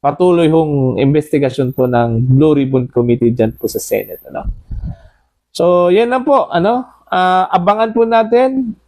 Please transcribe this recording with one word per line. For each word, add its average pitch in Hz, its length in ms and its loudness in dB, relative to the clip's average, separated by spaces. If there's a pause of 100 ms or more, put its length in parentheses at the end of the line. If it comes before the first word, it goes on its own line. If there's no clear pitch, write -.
patuloy 170 480 2
hong 147 480 0
investigasyon 139 800 0
po 127 80 0
ng 120 400 0
Blue 143 320 4
Ribbon 131 320 -2
Committee 120 420 0
dyan 113 220 0
po - 160 -6
sa - 80 -8
Senate, 101 560 -6
ano. - 160 -8 (1040)
So, 175 400 2
yan 233 160 2
lang 254 160 -2
po, 269 240 0
ano. 220 400 -2 (160)
Ah, 185 480 0
abangan 208 400 0
po 226 160 2
natin 233 640 0 (140)